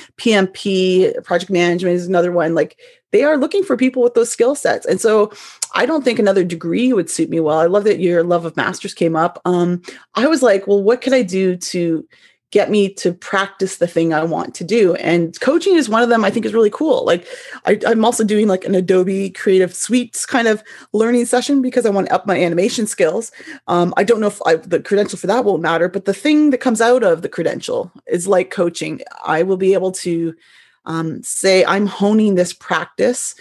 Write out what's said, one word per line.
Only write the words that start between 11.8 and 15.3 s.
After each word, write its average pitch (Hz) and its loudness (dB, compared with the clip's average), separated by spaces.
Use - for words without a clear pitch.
get 202 2
me 202 2
to 185 -4
practice 190 -6
the 175 0
thing 165 0
I 156 0
want 165 -6
to - -10
do?" 185 2
And 170 -2